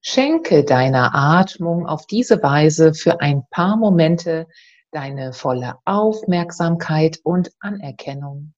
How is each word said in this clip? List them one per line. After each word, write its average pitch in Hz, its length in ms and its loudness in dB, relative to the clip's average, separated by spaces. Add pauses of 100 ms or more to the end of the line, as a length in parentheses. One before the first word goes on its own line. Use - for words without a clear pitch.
Schenke 269 560 2
deiner 131 520 2
Atmung 170 720 0
auf 151 180 -8
diese 240 380 0
Weise 156 500 4
für - 280 0
ein 143 280 0
paar 185 260 0
Momente 170 720 2 (440)
deine 139 420 -8
volle 123 500 -6
Aufmerksamkeit 175 1400 -2
und 175 360 -2
Anerkennung. 143 1000 -12